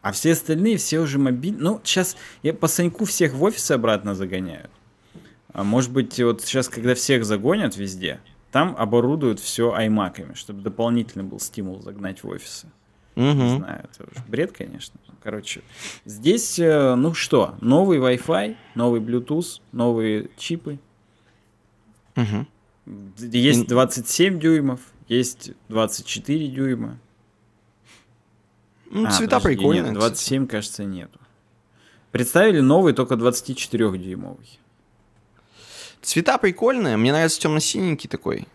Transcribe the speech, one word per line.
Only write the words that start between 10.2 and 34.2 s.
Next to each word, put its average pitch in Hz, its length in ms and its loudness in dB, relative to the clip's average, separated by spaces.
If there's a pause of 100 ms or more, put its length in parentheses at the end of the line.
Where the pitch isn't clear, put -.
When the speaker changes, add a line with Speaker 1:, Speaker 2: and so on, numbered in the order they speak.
Speaker 1:
чтобы 98 260 -16
дополнительно 113 640 -2
был 104 160 -12
стимул 95 400 -10
загнать 98 420 -12
в 104 60 -12
офисы. - 380 -14 (480)
Speaker 2:
Мгм. 139 240 2
Speaker 1:
Не 123 180 2
знаю, - 340 -10
это - 180 -20
уже 123 160 -18
бред, 139 320 -4
конечно. - 380 -14 (260)
Короче, 107 400 -10 (440)
здесь, 123 540 0
э, 147 360 4
ну 151 180 2
что, 113 460 2
новый 156 380 4
Wi-Fi, 160 580 0 (200)
новый 120 260 2
Bluetooth, 123 580 -2 (140)
новые 113 640 0
чипы. 160 420 -8 (1400)
Speaker 2:
Мгм. 113 320 -2 (380)
Speaker 1:
Д-, 104 520 -8
есть 123 240 6
Speaker 2:
Н- - 60 0
Speaker 1:
двадцать 123 400 2
семь 180 320 2
дюймов, 147 400 2 (300)
есть 120 420 -2 (160)
двадцать 110 380 -2
четыре 147 420 -4
дюйма. 127 500 -4 (1900)
Speaker 2:
Ну, 214 140 0
Speaker 1:
А, 208 60 0
Speaker 2:
цвета 196 260 2
Speaker 1:
подожди, 156 200 4
Speaker 2:
прикольные, 143 240 4
Speaker 1:
нет, - 100 -2
Speaker 2:
кстати. 104 80 -4
Speaker 1:
двадцать 110 260 0
семь, 135 220 0
кажется, 107 360 -6
нету. 95 360 -10 (920)
Представили 175 480 4
новый, 147 340 6
только 127 240 0
двадцатичетырехдюймовый. 95 1400 -4 (1400)